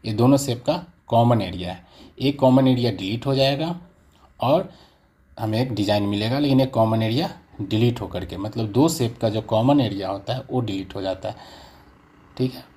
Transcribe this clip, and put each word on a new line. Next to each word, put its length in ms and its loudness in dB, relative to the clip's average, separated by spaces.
ये 80 -4
दोनों 240 6
शेप 280 -4
का 200 -2
कॉमन 360 4
एरिया 300 -8
है। 140 -14
एक 200 -2
कॉमन 280 6
एरिया 240 2
डिलीट 340 -6
हो 80 0
जाएगा 460 0
और 320 0
हमें 200 -2
एक 140 -2
डिज़ाइन 280 2
मिलेगा, 360 -2
लेकिन 220 2
एक 100 2
कॉमन 320 2
एरिया 280 -2
डिलीट 380 0
होकर 240 -8
के, 120 -12
मतलब 360 -6
दो 160 4
शेप 300 -2
का 100 0
जो 140 -2
कॉमन 380 2
एरिया 280 -2
होता 260 -6
है 160 -8
वो 100 0
डिलीट 340 -6
हो 80 -8
जाता 260 -6
है, 80 -10
ठीक 180 -2
है। 100 -18